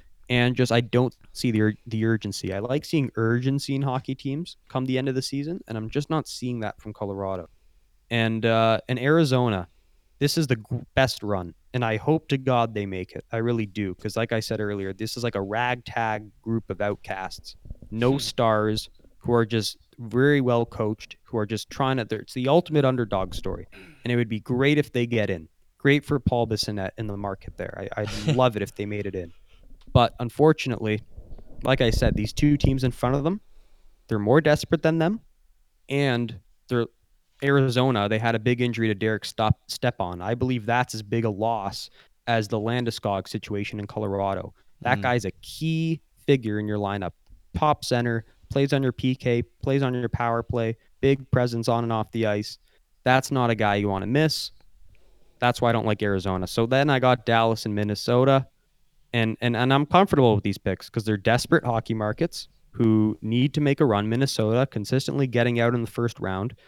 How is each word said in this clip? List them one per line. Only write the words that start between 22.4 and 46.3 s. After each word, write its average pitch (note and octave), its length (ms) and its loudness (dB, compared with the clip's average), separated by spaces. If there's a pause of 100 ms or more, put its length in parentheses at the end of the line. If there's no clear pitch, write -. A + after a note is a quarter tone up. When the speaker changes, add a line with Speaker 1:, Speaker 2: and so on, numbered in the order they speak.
Speaker 1:
ultimate D#3 340 2
underdog A2+ 500 0
story, F#2 320 -8 (380)
and A#2+ 80 -2
it A#2+ 60 2
would A#2+ 100 2
be G#2+ 140 -6
great C3+ 360 2
if C#3+ 140 0
they A#2+ 160 0
get A2 220 0
in. E2 180 -6 (300)
Great C#3+ 260 4
for D3 160 0
Paul A#2+ 280 0
Bissonnette G#2 500 -4
in A2 100 -6
the G2+ 80 -6
market G2+ 400 -8
there. F#2+ 400 -10
I, G#2+ 60 -4
I'd G#2+ 340 -2
Speaker 2:
<laughs> - 0 -
Speaker 1:
love B2 220 4
it G2 40 -2
if - 140 -6
they G#2 100 -4
made G#2 200 -4
it F#2+ 100 -6
in. F2 160 -8 (640)
But A#2+ 260 6
unfortunately, A#2+ 800 2 (640)
like C3 160 2
I A#2 120 4
said, A2+ 240 2
these G#2 180 -4
two D3 240 4
teams C3+ 260 2
in B2 80 2
front B2+ 240 0
of C#3 80 0
them, F#3 160 -2 (680)
they're A2 100 -2
more A#2+ 220 6
desperate D3+ 420 2
than D#3+ 160 4
them, G3 220 0 (640)
and A#2+ 520 -2 (280)
they're, A#2 200 0 (560)
Arizona, B2+ 640 4
they A2 100 2
had A#2 160 0
a A2 40 0
big A#2+ 220 2
injury A2+ 280 0
to G#2 60 2
Derek A2 300 -2
Stop-, - 420 0
Stepan. F2+ 540 -4
I G#2+ 140 -4
believe B2 300 -2
that's A#2+ 280 0
as A2 80 -8
big A2 240 -2
a A2 40 0
loss G#2 600 -4 (380)
as A2+ 220 0
the A2+ 100 -2
Landeskog A2+ 680 -2
situation G2+ 520 -6
in G2+ 80 -8
Colorado. G2 640 -4 (280)
That A#2+ 160 0
Speaker 2:
Hmm. G2+ 60 -6
Speaker 1:
guy's B2 220 0
a F#2 60 -6 (100)
key D#3+ 600 -2 (260)
figure A2+ 320 2